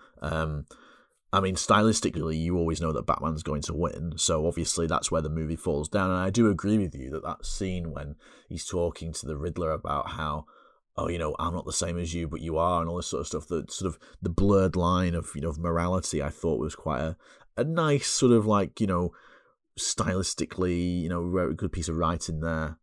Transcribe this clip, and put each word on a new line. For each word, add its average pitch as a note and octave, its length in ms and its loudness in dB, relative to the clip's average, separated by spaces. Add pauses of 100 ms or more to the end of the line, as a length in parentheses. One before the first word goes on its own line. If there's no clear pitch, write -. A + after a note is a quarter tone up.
(220)
Um, D#2+ 440 -2 (680)
I G2 80 4
mean, F#2+ 140 2
stylistically, G2+ 840 4
you F2 180 2
always E2 220 2
know D#2+ 140 0
that A1+ 120 -4
Batman's D#2+ 380 0
going D2 200 -2
to D#2 100 -6
win, D#2+ 420 -2
so E2 320 2
obviously E2+ 400 0
that's - 240 0
where E2 100 2
the D2+ 80 -2
movie D#2+ 280 -2
falls D2+ 320 -2
down. F#2+ 200 0
And F#2 100 0
I F#2+ 100 0
do A2 200 6
agree G2+ 280 2
with F2 180 0
you C2 160 -10
that D#2 120 -6
that - 220 -8
scene F2+ 460 -4
when D2 240 -8 (320)
he's - 180 -8
talking E2+ 460 -2
to - 140 -10
the D2+ 100 -4
Riddler D#2+ 360 -2
about D2 400 -4
how, D#2 340 -6 (500)
"Oh, D#2+ 140 -2
you E2+ 80 -4
know, D#2 200 -2
I'm E2 160 -2
not E2+ 120 -6
the - 80 -8
same E2+ 240 -2
as E2 160 -4
you, E2 160 -2
but E2 100 -6
you D#2+ 180 -2
are," F2 220 2
and E2 100 -2
all E2+ 60 -4
this F2+ 120 -6
sort - 120 -4
of - 80 -6
stuff, E2+ 220 -6
the E2 180 -2
sort F#2 260 -4
of - 60 -14 (220)
the F#2 80 -2
blurred F#2+ 480 4
line F2+ 380 4
of, D#2+ 200 -4
you C#2+ 60 -6
know, E2 80 -2
of D2+ 100 -4
morality, E2+ 640 0
I D2 60 -2
thought D#2 300 0
was D#2 160 -4
quite C#2 260 -2
a, D#2+ 160 -4 (400)
a A#2+ 80 2
nice D#3 420 2
sort B2 240 6
of, A2 140 8
like, G2+ 340 2
you G#2+ 80 2
know, F2+ 240 2 (640)
stylistically, F2+ 1200 0
you D#2+ 80 -2
know, F2 200 -2
very F2 240 2
good F2+ 200 -4
piece E2 160 -4
of D#2+ 80 0
writing E2 420 0
there. D#2+ 440 -2